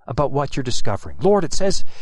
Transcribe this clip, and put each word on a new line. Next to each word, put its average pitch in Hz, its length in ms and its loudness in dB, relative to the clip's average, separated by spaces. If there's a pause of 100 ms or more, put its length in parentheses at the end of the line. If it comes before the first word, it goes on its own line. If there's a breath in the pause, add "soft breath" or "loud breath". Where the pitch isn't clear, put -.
about 135 240 -4
what 139 240 -4
you're 143 80 -4
discovering. 110 560 0
"Lord, 196 240 2
it 156 100 -4
says 190 320 4 (160 loud breath)